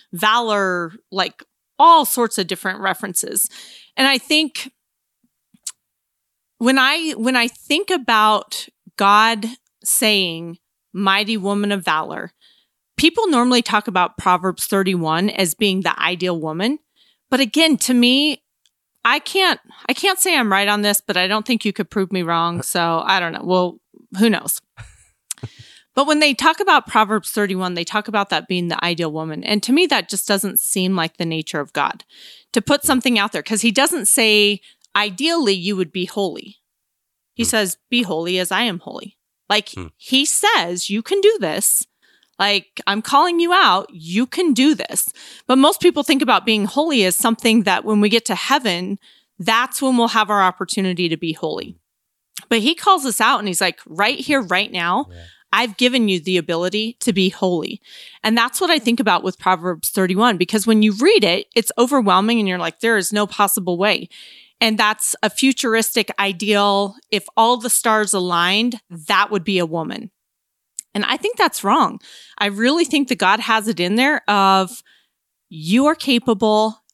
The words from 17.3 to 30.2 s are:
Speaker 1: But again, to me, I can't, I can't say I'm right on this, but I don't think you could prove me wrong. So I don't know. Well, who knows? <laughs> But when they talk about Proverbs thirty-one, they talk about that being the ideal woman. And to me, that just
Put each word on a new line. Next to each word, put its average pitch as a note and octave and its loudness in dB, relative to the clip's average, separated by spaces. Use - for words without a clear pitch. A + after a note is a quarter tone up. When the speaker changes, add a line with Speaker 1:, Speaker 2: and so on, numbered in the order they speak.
Speaker 1:
But C4 0
again, D4 2
to - -2
me, B3+ 2
I B3+ 2
can't, F#4 0
I - -2
can't F#4+ 0
say F4 2
I'm A3+ 2
right G3+ 2
on G#3 0
this, G#3 0
but F3+ -4
I F3+ 2
don't G#3+ -2
think A#3 -2
you G3+ -2
could - -8
prove F#3+ -2
me F#3 -2
wrong. E3+ -2
So E3 -2
I F#3+ 2
don't E3 -4
know. - -10
Well, F3+ 0
who A3+ 4
knows? - -4
<laughs> - -20
But C#4 2
when D4+ 2
they D4 2
talk D#4+ 2
about F4+ 2
Proverbs G#3+ 0
thirty-one, F#3 -2
they E3+ -6
talk G#3+ -4
about G3+ -2
that D#3 -2
being F3+ -2
the E3 -4
ideal E3+ -2
woman. D#3+ -8
And G#3 -2
to A#3+ -2
me, E4+ 4
that B3 -2
just - -8